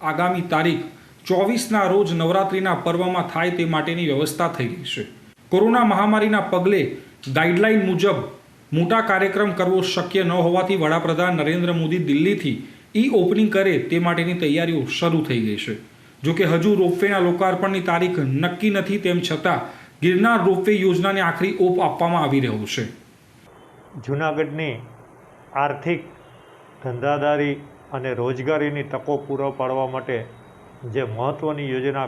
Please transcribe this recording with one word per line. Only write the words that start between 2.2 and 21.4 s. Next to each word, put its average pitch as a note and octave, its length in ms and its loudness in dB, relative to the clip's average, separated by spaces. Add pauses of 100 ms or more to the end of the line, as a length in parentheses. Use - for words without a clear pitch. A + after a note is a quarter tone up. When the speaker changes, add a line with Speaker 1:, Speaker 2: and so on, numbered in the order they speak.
Speaker 1:
પર્વમાં F3 500 0
થાય F3 280 0
તે E3+ 60 0 (100)
માટેની E3 340 -2
વ્યવસ્થા D3 480 0
થઈ B2 160 -2
ગઈ - 180 -10
છે. - 140 -8 (480)
કોરોના A3+ 400 4
મહામારીના G#3+ 580 2
પગલે F#3 300 2 (560)
ગાઈડલાઈન F#3+ 500 4
મુજબ F3+ 320 2 (540)
મોટા F3 360 2
કાર્યક્રમ F#3+ 520 0
કરવો F#3 240 2
શક્ય F3+ 400 -2
ન E3+ 100 0 (140)
હોવાથી F#3 340 2
વડાપ્રધાન E3 580 0
નરેન્દ્ર F3 380 0
મોદી D#3+ 320 0
દિલ્હીથી D3+ 460 0 (380)
ઈ A#3+ 140 4 (120)
ઓપનિંગ G#3 360 4
કરે F#3+ 180 4 (140)
તે E3+ 180 0
માટેની E3+ 380 0
તૈયારીઓ D#3 400 0 (140)
શરૂ E3 260 2
થઈ B2 220 -2
ગઈ G#2 180 -4
છે. A2 100 -8 (480)
જો D#3 120 0
કે F#3 180 2
હજુ F3+ 300 2
રોપવેના F#3+ 460 2
લોકાર્પણની F#3 640 0
તારીખ F3 300 0
નક્કી F3 560 0
નથી, G3 280 -2
તેમ F3+ 180 0
છતાં D#3+ 380 -2 (420)
ગિરનાર G3+ 440 4
રોપવે F#3+ 300 2
યોજનાને F#3+ 460 2
આખરી F3 380 0